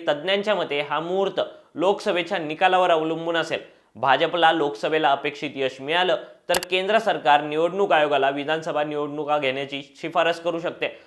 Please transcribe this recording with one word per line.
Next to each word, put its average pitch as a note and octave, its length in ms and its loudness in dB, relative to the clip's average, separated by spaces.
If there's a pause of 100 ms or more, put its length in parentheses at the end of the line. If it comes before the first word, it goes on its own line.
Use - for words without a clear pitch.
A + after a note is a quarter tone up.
तज्ज्ञांच्या G3 460 0
मते D3 260 -2
हा D3 200 -4
मुहूर्त F#3 400 -2 (340)
लोकसभेच्या F3+ 640 0
निकालावर F3+ 520 2
अवलंबून E3 460 0
असेल. D3+ 220 -2 (360)
भाजपला D#3 580 4
लोकसभेला D3+ 580 0
अपेक्षित C#3+ 440 -2
यश C3 260 -4
मिळालं E3+ 360 0 (320)
तर F3 60 2 (160)
केंद्र F#3+ 280 0
सरकार D3+ 420 2
निवडणूक E3+ 520 0
आयोगाला C#3+ 380 2
विधानसभा D3+ 540 -2
निवडणुका D3 540 -2
घेण्याची C#3 440 -4 (200)
शिफारस E3+ 380 0
करू E3 200 -4
शकते D3+ 460 -6